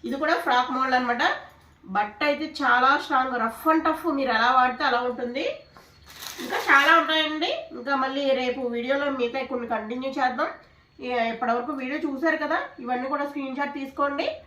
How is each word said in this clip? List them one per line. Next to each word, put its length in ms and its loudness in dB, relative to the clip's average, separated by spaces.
ఇది 100 -4
కూడా 180 0
ఫ్రాక్ 380 2
మోడల్ 220 0
అనమాట. 440 2
బట్ట 380 -2
అయితే 220 0
చాలా 520 4
స్ట్రాంగ్, 340 0
rough 420 0
and 140 4
tough, 260 0
మీరు 160 0
ఎలా 220 4
వాడితే 320 4
అలా 180 2
ఉంటుంది. 460 -4
ఇంకా 180 -4
చాలా 400 6
ఉన్నాయండి. 760 0
ఇంకా 240 -4
మళ్ళీ 340 -2
రేపు 320 0
వీడియోలో 500 -2
మిగతా 340 -2
కొన్ని 220 -6
కంటిన్యూ 440 -4
చేద్దాం. 360 0
ఈ, 120 -8
ఇప్పటివరకు 600 -2
వీడియో 280 -4
చూసారు 380 0
కదా, 260 -2
ఇవన్నీ 300 -4
కూడా 180 -2
స్క్రీన్ 280 -8
షాట్ 180 -4
తీసుకోండి. 640 -2